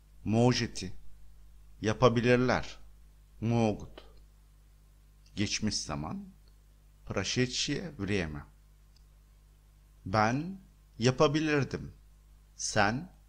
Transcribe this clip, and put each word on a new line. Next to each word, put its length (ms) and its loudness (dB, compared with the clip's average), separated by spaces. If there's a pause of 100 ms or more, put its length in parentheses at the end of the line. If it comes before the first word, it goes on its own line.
(240)
Можете. 720 0 (880)
Yapabilirler. 960 2 (640)
Могут. 600 0 (1300)
Geçmiş 400 -2
zaman. 540 -8 (760)
Прошедшее 920 -2
время. 500 -2 (1600)
Ben 560 0 (380)
yapabilirdim. 920 2 (600)
Sen 560 0 (180)